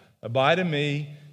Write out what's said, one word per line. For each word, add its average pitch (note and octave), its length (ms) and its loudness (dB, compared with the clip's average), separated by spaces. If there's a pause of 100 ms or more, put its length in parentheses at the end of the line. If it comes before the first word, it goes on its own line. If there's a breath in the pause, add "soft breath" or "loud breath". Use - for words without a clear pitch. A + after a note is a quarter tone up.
(220 loud breath)
abide C3 360 2
in F#3 120 0
me, D3 460 -4 (160 loud breath)